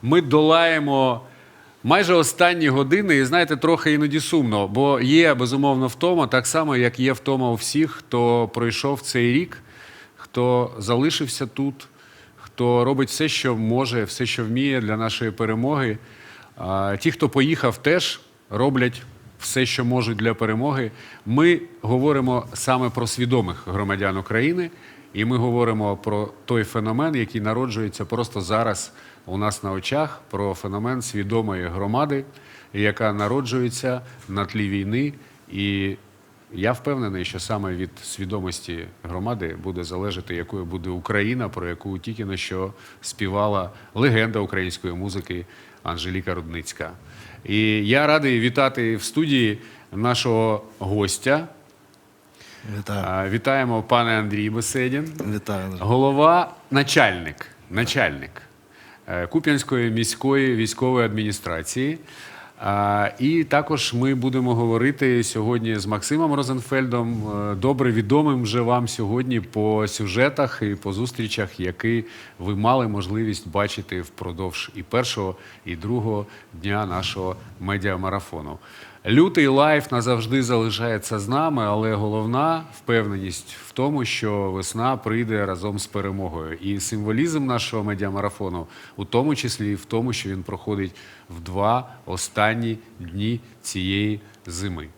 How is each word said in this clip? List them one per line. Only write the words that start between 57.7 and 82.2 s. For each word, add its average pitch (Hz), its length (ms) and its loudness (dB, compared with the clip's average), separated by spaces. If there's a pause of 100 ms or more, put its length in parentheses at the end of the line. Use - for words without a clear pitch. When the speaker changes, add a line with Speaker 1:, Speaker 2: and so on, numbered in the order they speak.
Speaker 1:
начальник, 87 720 -2 (640)
е, 87 200 -4
Куп'янської 135 640 0
міської 131 640 2
військової 117 520 2
адміністрації. 104 920 -4 (640)
А, 101 560 2
і 156 260 2
також 143 500 0
ми 131 200 2
будемо 127 400 2
говорити 120 720 2
сьогодні 113 540 0
з 98 80 -4
Максимом 147 480 0
Розенфельдом, 123 920 0
е, 104 260 -2
добре 127 380 2
відомим 127 500 4
вже 113 180 0
вам 120 280 2
сьогодні 117 520 0
по 107 480 0
сюжетах 123 720 0
і 104 120 0
по 98 180 -6
зустрічах, 110 680 -4
які 110 440 -2 (340)
ви 98 180 -4
мали 117 320 4
можливість 107 600 -4
бачити 98 520 -4
впродовж 87 760 -8
і 85 80 -10
першого, 110 540 -2 (280)
і 87 120 -8
другого 104 500 -2 (360)
дня 101 240 -2
нашого 92 500 -4 (240)
медіамарафону. 92 960 -4 (480)
Лютий 151 400 6
лайф 143 460 4
назавжди 120 500 2
залишається 113 760 0
з 101 100 -6
нами, 139 360 0
але 107 300 0
головна 113 720 0 (140)